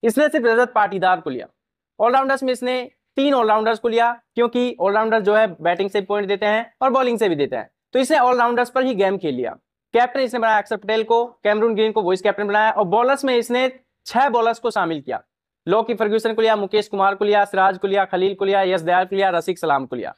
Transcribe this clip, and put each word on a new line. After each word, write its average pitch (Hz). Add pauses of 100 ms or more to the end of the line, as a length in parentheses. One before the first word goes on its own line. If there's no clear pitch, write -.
इसने 269
सिर्फ 294
रजत 240
पाटीदार 185
को 156
लिया। 127 (520)
ऑलराउंडर्स 269
में 262
इसने 247 (440)
तीन 277
ऑलराउंडर्स 220
को 240
लिया, 233 (240)
क्योंकि 240
ऑलराउंडर 214
जो 202
है 220 (140)
बैटिंग 175
से 208
पॉइंट 202
देते 196
हैं 220
और 226
बॉलिंग 240
से 214
भी 165
देते 139
हैं, 113 (240)
तो 247
इसने 269
ऑलराउंडर्स 240
पर 262
ही 262
गेम 196
खेल 156
लिया। 120 (420)
कैप्टन 247
इसने 247
बनाया 220
अक्षर 208
पटेल 220
को, 233
कैमरून 220
ग्रीन 220
को 214
वाइस 185
कैप्टन 202
बनाया 214
और 214
बॉलर्स 240
में 254
इसने 240 (340)
छह 254
बॉलर्स 226
को 226
शामिल 165
किया। 117 (460)
लॉकी 226
फर्ग्यूसन 220
को 220
लिया, 220
मुकेश 208
कुमार 196
को 208
लिया, 208
सिराज 190
को 202
लिया, 196
खलील 190
को 196
लिया, 196
यश 185
दयाल 180
को 185
लिया, 190
रसिक 175
सलाम 139
को 127
लिया। 98